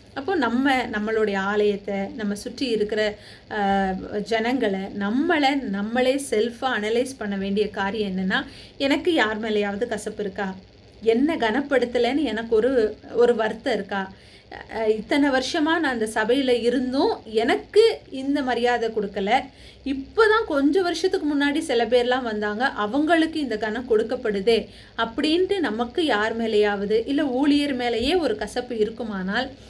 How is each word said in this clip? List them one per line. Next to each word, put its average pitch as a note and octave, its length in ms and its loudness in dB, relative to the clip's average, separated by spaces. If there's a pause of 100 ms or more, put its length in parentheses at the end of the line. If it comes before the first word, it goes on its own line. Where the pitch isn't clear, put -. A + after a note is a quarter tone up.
(140)
அப்போ C#4+ 200 -4
நம்ம C4 420 2
நம்மளுடைய G#3+ 600 -2
ஆலயத்தை, G3+ 580 0 (220)
நம்ம G#3 180 -4
சுற்றி B3 340 -6
இருக்கிற, G#3+ 460 0 (360)
அஹ், G3 680 -2
ஜனங்களை, A3 600 0
நம்மளை C4+ 800 0
நம்மளே A#3 680 0
செல்ஃபா A#3 480 0
அனலைஸ் A3+ 400 -2
பண்ண G3+ 180 -6
வேண்டிய G3 320 0
காரியம் G3+ 480 -4
என்னன்னா, G#3 280 0 (340)
எனக்கு C#4+ 360 2
யார் G#3+ 260 2
மேலேயாவது G#3 460 -2
கசப்பு G#3 360 -6
இருக்கா? F#3+ 320 -6 (480)
என்ன C4 340 2
கனப்படுத்தலைன்னு A#3+ 880 0
எனக்கு A3+ 340 0
ஒரு, A#3 400 2 (180)
ஒரு A#3+ 200 4
வருத்தம் A3 400 -2
இருக்கா? G3 380 -4 (640)
அஹ், A3 120 0
இத்தனை C#4 420 2
வருஷமா C4 320 0
நான் E4 220 2
அந்த A#3 300 -2
சபையில B3 340 2
இருந்தும் B3+ 760 2
எனக்கு F4+ 720 2 (120)
இந்த C#4 320 -2
மரியாதை A#3+ 460 0
கொடுக்கல, G#3 540 -2 (420)
இப்பதான் G#4+ 640 2
கொஞ்ச D4+ 360 2
வருஷத்துக்கு E4+ 540 0
முன்னாடி C#4+ 220 2
சில A#3 280 0
பேர்லாம் B3 360 2
வந்தாங்க, G#3+ 460 -2
அவங்களுக்கு D#4 720 0
இந்த A#3 160 -2
கனம் A3+ 340 -4
கொடுக்கப்படுதே A3+ 800 0 (300)
அப்படின்ட்டு D#4 600 0
நமக்கு A#3+ 460 -2
யார் A3+ 360 0
மேலேயாவது, G#3 640 2
இல்ல C#4+ 180 0
ஊழியர் C#4+ 500 2
மேலேயே B3 400 0
ஒரு C#4 220 0
கசப்பு A#3+ 420 -6
இருக்குமானால், G#3+ 720 -2 (200)